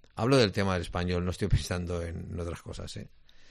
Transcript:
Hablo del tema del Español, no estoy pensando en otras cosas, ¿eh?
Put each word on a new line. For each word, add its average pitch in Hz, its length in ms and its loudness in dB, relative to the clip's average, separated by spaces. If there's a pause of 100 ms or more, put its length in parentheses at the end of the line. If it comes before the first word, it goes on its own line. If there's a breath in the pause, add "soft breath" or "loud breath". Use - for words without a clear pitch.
(140)
Hablo 135 220 4
del 110 160 6
tema 98 220 2
del 87 80 0
Español, 90 420 0
no 90 60 0
estoy - 180 -2
pensando 87 540 0
en 87 360 -8
otras 85 220 -6
cosas, 87 380 -12
¿eh? - 100 -14 (420 soft breath)